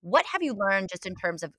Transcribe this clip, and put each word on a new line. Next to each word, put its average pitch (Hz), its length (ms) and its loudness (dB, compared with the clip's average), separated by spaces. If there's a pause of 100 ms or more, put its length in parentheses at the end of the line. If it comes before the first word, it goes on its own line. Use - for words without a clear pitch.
what 190 260 4
have 359 160 -2
you 277 100 0
learned 196 380 2
just 185 160 -8
in 185 80 -8
terms 170 260 -2
of, 160 180 -6